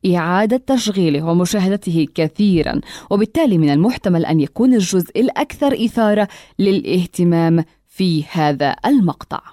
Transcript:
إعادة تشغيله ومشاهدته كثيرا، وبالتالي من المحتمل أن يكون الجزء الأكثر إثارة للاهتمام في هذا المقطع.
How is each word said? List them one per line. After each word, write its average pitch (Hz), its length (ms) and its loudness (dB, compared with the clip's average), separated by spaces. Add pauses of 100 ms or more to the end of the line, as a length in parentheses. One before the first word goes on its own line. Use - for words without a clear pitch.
(140)
إعادة 196 520 0
تشغيله 190 580 0
ومشاهدته 180 880 0
كثيرا، 170 680 0 (300)
وبالتالي 214 480 0
من 156 120 2
المحتمل 170 560 0
أن 160 140 0
يكون 247 340 0
الجزء 190 460 -2
الأكثر 277 640 -2
إثارة 208 440 0 (300)
للاهتمام 175 1040 0 (240)
في 170 440 -2
هذا 147 440 -2 (100)
المقطع. 226 540 0 (120)